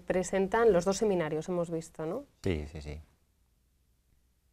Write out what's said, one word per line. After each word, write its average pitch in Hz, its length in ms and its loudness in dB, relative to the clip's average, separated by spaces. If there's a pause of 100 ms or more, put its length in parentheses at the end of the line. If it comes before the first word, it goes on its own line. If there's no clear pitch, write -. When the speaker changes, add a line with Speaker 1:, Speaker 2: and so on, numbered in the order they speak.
Speaker 1:
presentan 190 680 2
los 175 120 4
dos 196 120 2
seminarios, 165 520 0
hemos 175 220 -2
visto, 165 340 -6
¿no? 233 200 -6 (180)
Speaker 2:
Sí, 76 280 -2
sí, 78 100 -12
sí. 73 200 -12 (1500)